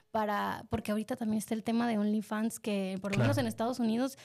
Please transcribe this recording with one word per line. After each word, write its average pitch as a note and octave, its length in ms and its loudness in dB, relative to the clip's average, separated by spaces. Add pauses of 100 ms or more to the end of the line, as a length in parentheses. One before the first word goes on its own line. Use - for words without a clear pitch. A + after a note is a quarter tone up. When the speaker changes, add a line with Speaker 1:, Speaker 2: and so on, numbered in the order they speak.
(120)
Speaker 1:
para, G#3 580 0
porque G#3+ 220 -2
ahorita A3 240 -2
también A3 220 0
está A3 160 -4
el A3 100 -2
tema A#3 240 2
de A3+ 120 2
OnlyFans, G#3+ 600 0
que F#3+ 420 -2
por G3+ 100 -4
lo G3 60 0
Speaker 2:
Claro. A#3 120 4
Speaker 1:
menos C#4+ 80 2
en B3+ 100 2
Estados A#3 320 -2
Unidos A#3+ 460 0